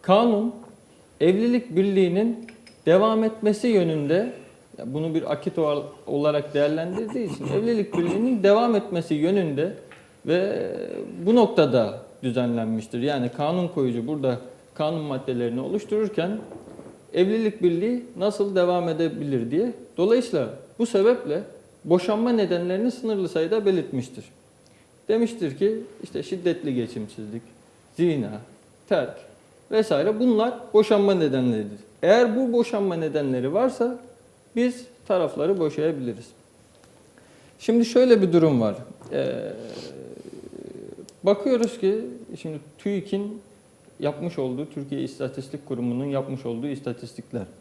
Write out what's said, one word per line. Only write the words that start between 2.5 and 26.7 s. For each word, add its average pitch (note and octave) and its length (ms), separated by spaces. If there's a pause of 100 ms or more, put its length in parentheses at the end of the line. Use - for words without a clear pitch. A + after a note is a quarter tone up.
devam A3 380
etmesi G#3+ 440
yönünde, E3+ 640 (460)
ya B2+ 160
bunu D#3 200
bir D#3+ 180
akit C#3+ 260
ol-, D3 260 (220)
olarak D3 480
değerlendirdiği F3 800
için - 140
<clears throat> C3+ 80
evlilik A3 380
birliğinin F#3+ 480
devam A3 340
etmesi E3+ 380
yönünde E3 580 (540)
ve E3 440 (560)
bu A3 80
noktada C3 680 (200)
düzenlenmiştir. A#2 800
Yani C3 340
kanun E3+ 320
koyucu B2 380
burada C3+ 320 (360)
kanun D#3 280
maddelerini B2+ 580
oluştururken G3+ 720 (840)
evlilik G#3 480
birliği G3+ 420 (140)
nasıl G3+ 360
devam F3+ 340
edebilir C#3+ 640
diye. F#3+ 220 (240)
Dolayısıyla G3+ 520 (300)
bu A#3 80
sebeple G3 560 (420)
boşanma G#3 480
nedenlerini F#3 580
sınırlı G#3 380
sayıda G3 380
belirtmiştir. C#3 580 (840)
Demiştir G#3 500
ki A3 220 (220)
işte - 200
şiddetli E3+ 520